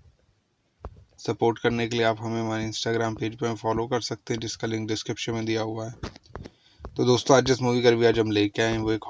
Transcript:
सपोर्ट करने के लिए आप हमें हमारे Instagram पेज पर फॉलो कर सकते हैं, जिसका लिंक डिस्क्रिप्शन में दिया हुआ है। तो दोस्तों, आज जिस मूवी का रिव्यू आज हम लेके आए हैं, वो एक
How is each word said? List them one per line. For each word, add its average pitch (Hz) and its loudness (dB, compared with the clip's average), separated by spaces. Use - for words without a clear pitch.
सपोर्ट 117 2
करने 117 0
के 120 -2
लिए 117 2
आप 110 0
हमें 113 -4
हमारे 110 -2
Instagram 113 -2
पेज 113 -6
पर 117 -2
फॉलो 113 -2
कर 127 0
सकते - -6
हैं, 113 -6
जिसका 117 -6
लिंक 110 -4
डिस्क्रिप्शन 110 -4
में 113 -4
दिया 110 0
हुआ 113 -6
है। - -10
तो 127 0
दोस्तों, 123 4
आज 123 6
जिस 123 2
मूवी 123 2
का 120 8
रिव्यू 117 4
आज 113 4
हम 110 2
लेके 104 2
आए 113 2
हैं, 113 -2
वो 110 -2
एक 107 -4